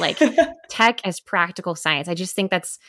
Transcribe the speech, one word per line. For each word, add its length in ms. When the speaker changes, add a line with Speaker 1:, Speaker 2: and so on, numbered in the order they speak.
Speaker 1:
like, 180
Speaker 2:
<laughs> 500
Speaker 1:
tech 360
as 160
practical 560
science. 320
I 60
just 200
think 160
that's, 380